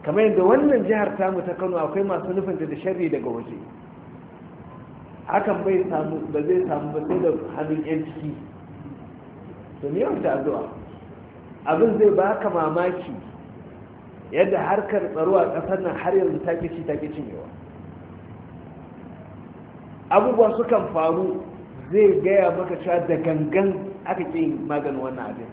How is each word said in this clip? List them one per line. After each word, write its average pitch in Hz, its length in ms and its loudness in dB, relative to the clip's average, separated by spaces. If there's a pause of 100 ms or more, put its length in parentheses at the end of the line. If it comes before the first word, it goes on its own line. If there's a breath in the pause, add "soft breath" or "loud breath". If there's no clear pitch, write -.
Kamar 180 220 2
yadda 190 180 6
wannan 254 440 6
jihar 208 300 2
tamu 190 280 0
ta 180 100 -4
Kano 180 220 -2
akwai 160 280 0
masu 180 280 -2
nufinta 185 340 -2
da 151 100 -6
sharri 175 340 -2
daga 131 180 -2
waje. 117 280 -6 (1700)
Hakan 196 380 0
bai 190 240 4
samu, 156 320 -2 (120)
ba 151 100 2
zai 180 240 2
samu 151 260 -2
ba 151 140 -2
sai 180 140 0
da 165 100 4 (260)
hannun 156 280 -2
yan 156 200 -2
ciki. 151 300 -8 (1500)
To 143 80 -6
mu 151 100 -2
yawaita 226 420 2
addu'a. - 280 -2 (1000)
Abin 190 320 4
zai 208 120 8
baka 208 400 4
mamaki 175 640 0 (1160)
yadda 180 280 4
harkar 190 540 2
tsaro 170 240 4
a - 80 6 (160)
ƙasar 190 200 0
nan 170 160 -2
har 185 180 0
yanzu 160 300 4
ta 170 100 0
ƙi 170 140 -4
ci, 165 180 -8
ta 151 80 -2
ƙi 151 180 -4
cinyewa. 113 360 -10 (2500)
Abubuwa 220 460 6
sukan 208 360 2
faru, 170 520 0 (480)
zai 202 300 8
gaya 185 340 6
maka 175 260 -2
cewa 170 240 2
da 165 100 2
gangan 165 600 2 (280)
aka 185 180 -2
ƙi 156 160 -6
yin 156 260 0
maganin 143 320 -2
wannan 127 320 -6
abin. 110 220 -10